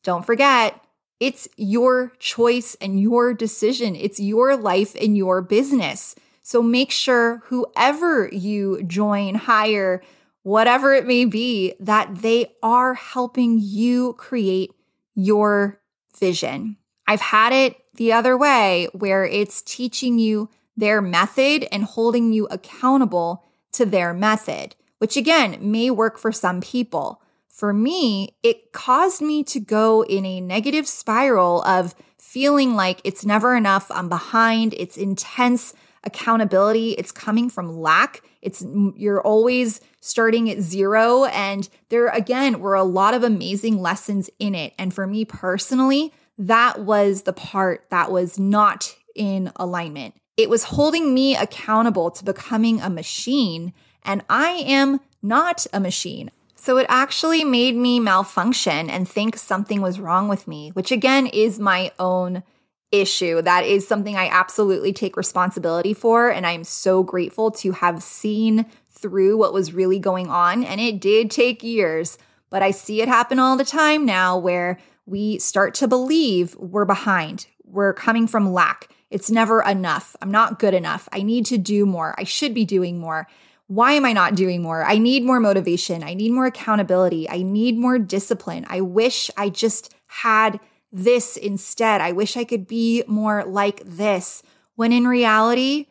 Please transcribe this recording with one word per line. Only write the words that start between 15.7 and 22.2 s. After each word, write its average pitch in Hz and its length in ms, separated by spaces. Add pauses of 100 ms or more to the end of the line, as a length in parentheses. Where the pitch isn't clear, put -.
vision. 185 600 (300)
I've 208 140
had 220 300
it 262 240 (200)
the 226 180
other 247 240
way 214 560
where 190 320
it's 202 380
teaching 247 560
you 214 300 (280)
their 214 240
method 208 680
and 202 120
holding 226 480